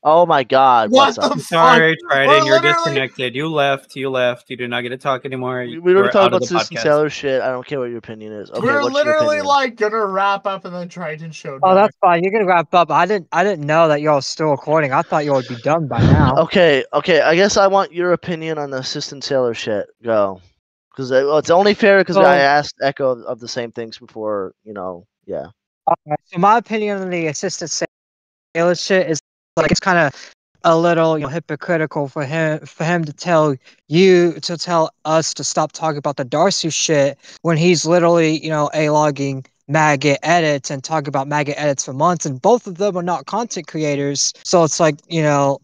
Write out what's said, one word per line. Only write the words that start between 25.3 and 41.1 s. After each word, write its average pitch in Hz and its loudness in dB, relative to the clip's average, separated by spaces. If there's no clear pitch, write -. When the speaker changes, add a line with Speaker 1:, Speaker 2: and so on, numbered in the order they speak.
Speaker 4:
All 165 0
right, 151 -6
so 175 -10
my 202 4
opinion 208 -4
on 185 -8
the 170 -4
Assistant 160 -8
Sailor 170 0
shit 185 0
is 151 -2
like, - 2
it's 175 0
kinda 170 2
a 165 4
little, 165 2
you 147 -4
know, 147 -6
hypocritical 156 -4
for 147 -6
him, 156 -2
for 160 -8
him 170 0
to 147 -10
tell 156 2
you, 175 4
to 175 -8
tell 160 -2
us 160 0
to - -12
stop - -4
talking 160 -4
about 143 -6
the 143 -6
Darcy 160 0
shit 143 0
when 165 0
he's 160 2
literally, 170 2
you 156 -8
know, 151 -2
A-logging 147 0
maggot 147 2
edits 156 0
and 135 -10
talking 156 -4
about 139 -4